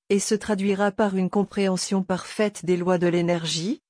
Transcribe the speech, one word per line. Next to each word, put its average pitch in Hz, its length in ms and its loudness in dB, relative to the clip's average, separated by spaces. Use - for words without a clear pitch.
et 202 100 2
se 208 160 -2
traduira 202 560 0
par 196 260 0
une 185 140 0
compréhension 196 720 0
parfaite 190 640 -4
des 180 120 2
lois 175 220 2
de 175 80 2
l'énergie, 170 840 0